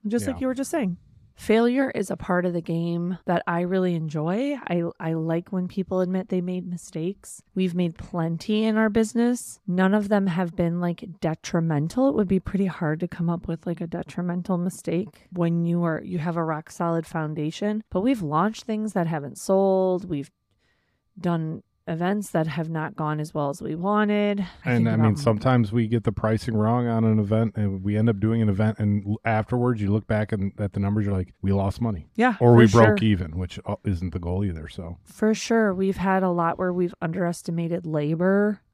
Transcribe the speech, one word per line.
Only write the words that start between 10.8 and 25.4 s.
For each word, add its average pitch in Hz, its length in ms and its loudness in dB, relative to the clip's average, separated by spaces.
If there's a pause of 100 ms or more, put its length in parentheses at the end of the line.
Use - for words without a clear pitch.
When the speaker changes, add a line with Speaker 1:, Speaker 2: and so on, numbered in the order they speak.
Speaker 1:
like, 175 240 -4 (160)
detrimental. 165 880 0
It 277 80 0
would 214 100 2
be 185 140 2
pretty 196 260 -2
hard 160 340 -2
to 175 80 -4
come 170 220 -2
up 170 160 -4
with, 165 220 -8
like, 165 120 -4
a 170 60 -6
detrimental 175 720 -4
mistake 175 760 -4
when 170 320 0
you 170 200 0
are, 160 200 -2
you 180 140 -6
have 165 180 -2
a 170 60 -2
rock 156 300 -4
solid 165 340 -2
foundation. 160 840 -4
But 185 120 -2
we've 233 220 0
launched 165 420 0
things 214 300 -4
that 170 120 0
haven't 151 320 -6
sold. 190 680 2
We've 143 240 -6 (880)
done 165 420 -4 (240)
events 185 460 -2
that 160 140 2
have 160 220 -4
not 156 260 -6
gone 151 240 -2
as 151 140 -6
well 147 160 -2
as 143 140 -6
we 147 120 -6
wanted. 208 680 2 (220)
I 123 100 0
Speaker 2:
And 117 120 4
Speaker 1:
think 113 40 4
Speaker 2:
I 110 80 2
mean, 110 160 4
Speaker 1:
about 98 60 0
Speaker 2:
sometimes 117 540 2